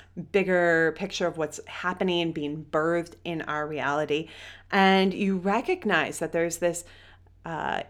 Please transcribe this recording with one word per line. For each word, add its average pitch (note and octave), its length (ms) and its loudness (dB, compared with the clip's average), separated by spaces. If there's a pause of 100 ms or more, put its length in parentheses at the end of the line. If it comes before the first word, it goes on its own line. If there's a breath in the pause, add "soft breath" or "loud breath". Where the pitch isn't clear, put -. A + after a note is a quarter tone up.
(320 loud breath)
bigger E3+ 640 4
picture F#3 300 -4
of D#3+ 120 -4
what's D3+ 280 -4
happening, F3 640 0
being D3 380 -6
birthed E3 440 0 (100)
in E3 180 -4
our D3+ 240 -4
reality. D3 600 -2 (420 loud breath)
And F#3+ 440 6
you G3 240 0
recognize G3 800 0
that D#3+ 140 -4
there's E3+ 260 0
this, E3+ 260 0 (600 loud breath)
uh, D3+ 460 -4